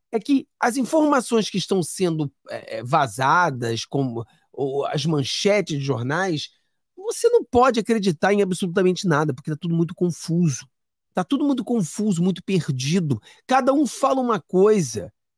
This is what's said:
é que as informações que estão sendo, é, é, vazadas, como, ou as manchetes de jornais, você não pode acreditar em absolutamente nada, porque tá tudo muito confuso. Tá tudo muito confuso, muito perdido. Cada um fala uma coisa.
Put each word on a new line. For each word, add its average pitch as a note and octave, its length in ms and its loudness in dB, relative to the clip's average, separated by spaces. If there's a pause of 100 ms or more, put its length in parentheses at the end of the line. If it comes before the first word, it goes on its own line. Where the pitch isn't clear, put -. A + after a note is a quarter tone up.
(120)
é A#3 80 -2
que C#4 280 0 (120)
as A#3+ 180 0
informações C4+ 720 2
que - 80 -4
estão F#3+ 240 0
sendo, D#3+ 500 -2 (180)
é, A2+ 280 -10
é, A2+ 60 -8
vazadas, C3 1000 0
como, B2+ 380 -4 (280)
ou C3+ 340 -4
as C#3+ 200 -4
manchetes E3 720 0
de C#3 40 -6
jornais, C#3+ 680 -2 (640)
você - 160 0
não A#4 140 4
pode A#3+ 360 4
acreditar G3 540 0
em G3+ 80 2
absolutamente F#3 680 0
nada, D3+ 260 2
porque - 180 -10
tá D3+ 80 -6
tudo E3+ 160 -4
muito E3+ 180 0
confuso. E3+ 760 -2 (460)
Tá F#3 100 -2
tudo C#4 220 0
muito C4+ 180 0
confuso, G#3 600 -2
muito F#3 200 -2
perdido. D3 800 -2 (240)
Cada B3+ 260 2
um C#4+ 140 2
fala C4+ 340 -2
uma A#3+ 220 0
coisa. F3+ 720 2 (240)